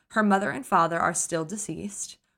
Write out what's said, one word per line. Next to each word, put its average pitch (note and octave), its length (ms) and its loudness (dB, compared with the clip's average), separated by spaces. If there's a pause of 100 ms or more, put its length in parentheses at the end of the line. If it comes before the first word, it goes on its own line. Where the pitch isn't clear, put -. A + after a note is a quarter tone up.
(120)
her A3 120 2
mother G3+ 260 4
and - 160 -4
father E3+ 340 4
are F3 140 2
still E3 320 -2
deceased. G3+ 720 -8 (200)